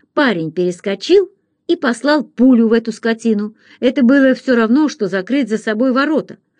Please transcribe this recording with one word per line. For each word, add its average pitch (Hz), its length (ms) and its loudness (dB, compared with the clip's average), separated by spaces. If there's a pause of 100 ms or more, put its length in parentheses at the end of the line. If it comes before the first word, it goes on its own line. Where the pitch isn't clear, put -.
(140)
Парень 185 380 -2
перескочил 196 760 -2 (380)
и 339 80 -2
послал 277 480 -2
пулю 233 440 2
в 214 60 0
эту 226 180 -2
скотину. 220 640 -4 (240)
Это 254 240 0
было 269 300 4
всё 247 220 -2
равно, 233 320 2
что 208 200 -6
закрыть 190 420 -4
за 214 80 -2
собой 220 340 -2
ворота. 269 460 -2 (220)